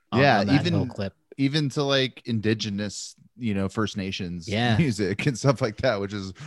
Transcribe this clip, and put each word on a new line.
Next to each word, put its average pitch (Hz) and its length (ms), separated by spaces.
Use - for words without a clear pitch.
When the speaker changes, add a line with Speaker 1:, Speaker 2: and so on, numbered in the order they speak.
Speaker 1:
on, 120 80
Speaker 2:
Yeah, 127 200
Speaker 1:
on 101 60
that 139 140
Speaker 2:
even 165 140
Speaker 1:
whole 95 120
clip. 98 260
Speaker 2:
even 139 340
to, 147 120
like, 135 440
Indigenous, 104 920
you 113 180
know, 98 140
First 107 280
Nations 92 520
Speaker 1:
Yeah. 113 280
Speaker 2:
<laughs> - 20
music 104 480
and 131 100
stuff 135 240
like 113 180
that, 110 220
which 101 120
is 95 200